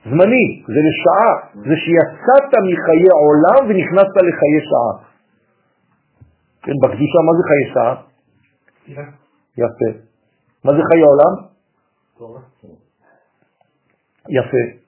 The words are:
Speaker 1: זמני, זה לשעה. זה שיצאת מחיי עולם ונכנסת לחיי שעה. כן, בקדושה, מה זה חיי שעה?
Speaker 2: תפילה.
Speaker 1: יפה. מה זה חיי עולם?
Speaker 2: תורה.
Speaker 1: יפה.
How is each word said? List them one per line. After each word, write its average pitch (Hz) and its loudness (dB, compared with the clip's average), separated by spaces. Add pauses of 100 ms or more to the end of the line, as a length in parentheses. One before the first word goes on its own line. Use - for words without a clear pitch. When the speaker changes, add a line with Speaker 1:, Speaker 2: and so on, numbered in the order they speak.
Speaker 1:
זמני, 190 0 (280)
זה 147 0
לשעה. 185 0 (360)
זה 160 0
שיצאת 233 0 (140)
מחיי 170 0 (160)
עולם 160 4
ונכנסת 190 0 (120)
לחיי 151 0 (100)
שעה. 117 -2 (1700)
כן, 143 -8
בקדושה, 139 -2
מה 165 2
זה 175 -2
חיי 147 0 (100)
שעה? 120 -2 (880)
Speaker 2:
תפילה. 143 -20 (600)
Speaker 1:
יפה. 117 -6 (760)
מה 139 2
זה 156 0
חיי 165 4
עולם? 147 4 (840)
Speaker 2:
תורה. - -20 (1900)
Speaker 1:
יפה. 123 -4 (240)